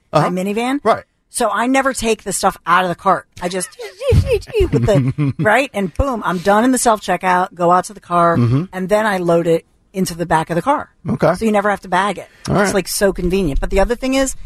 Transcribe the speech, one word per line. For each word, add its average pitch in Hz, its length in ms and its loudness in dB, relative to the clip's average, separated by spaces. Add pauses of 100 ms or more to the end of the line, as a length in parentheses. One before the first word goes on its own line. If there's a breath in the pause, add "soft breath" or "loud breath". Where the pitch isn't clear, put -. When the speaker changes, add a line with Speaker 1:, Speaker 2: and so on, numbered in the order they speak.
(120)
Speaker 1:
Uh-huh. 156 180 2
Speaker 2:
my 180 120 -4
minivan. 233 420 -4
Speaker 1:
Right. 208 200 0 (260)
Speaker 2:
So 226 200 -2
I 214 160 -2
never 262 260 2
take 220 320 -2
the 196 80 -6
stuff 190 240 -2 (100)
out 180 180 2
of 185 60 -2
the 170 40 -4
cart. - 340 0 (140)
I 180 80 -4
just 185 180 -6
<laughs> 480 440 -6
with 427 600 0 (140)
the, 143 500 0
Speaker 1:
<laughs> - 20 -8
Speaker 2:
right? 220 360 2
And 196 200 -4
boom, 254 300 -2
I'm 185 140 -4
done 202 260 2
in 262 80 4
the 247 60 0
self-checkout, 185 760 0
go 170 160 2
out 180 140 4
to 208 100 -18
the 196 60 -20
car, 170 360 2
Speaker 1:
Mm-hmm. 120 360 2
Speaker 2:
and 185 160 -6
then 214 180 2
I 196 120 0
load 170 280 2
it 165 180 2 (280)
into 185 220 -2
the 165 120 -6
back 160 240 0
of 165 60 -4
the 170 60 0
car. 269 280 -2 (180)
Speaker 1:
Okay. 165 260 2
Speaker 2:
So 202 100 -6
you 214 80 0
never 208 180 2
have 196 100 -2
to 196 80 -18
bag 180 300 0
it. 127 100 -18 (200)
Speaker 1:
All - 80 2
Speaker 2:
It's, 202 120 4
Speaker 1:
right. 196 60 0
Speaker 2:
like, 190 140 -2
so 196 240 2
convenient. 180 480 0
But 190 100 -2
the 190 100 2
other 208 160 2
thing 262 180 -2
is, 269 320 0